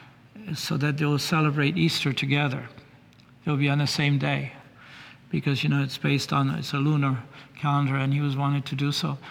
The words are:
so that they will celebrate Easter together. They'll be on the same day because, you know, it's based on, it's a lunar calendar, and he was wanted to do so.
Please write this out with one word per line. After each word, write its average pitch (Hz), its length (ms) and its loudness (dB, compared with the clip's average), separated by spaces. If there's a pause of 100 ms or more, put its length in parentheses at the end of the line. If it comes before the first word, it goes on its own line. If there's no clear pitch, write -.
(540)
so 160 240 -4
that 143 200 0
they 151 80 0
will 147 120 4
celebrate 151 600 2
Easter 160 340 2
together. 139 560 0 (760)
They'll 151 140 0
be 143 120 4
on 143 100 2
the 143 80 2
same 143 320 2
day 139 320 -2 (800)
because, 139 340 0
you 151 60 0
know, 143 120 2
it's 135 160 -4
based 139 360 0
on, 139 180 2
it's 151 220 -6
a 143 40 -2
lunar 139 460 2 (340)
calendar, 143 380 0
and 135 180 0
he 143 60 0
was 143 160 0
wanted 139 300 0
to - 100 -8
do 143 160 0
so. 143 260 -2 (140)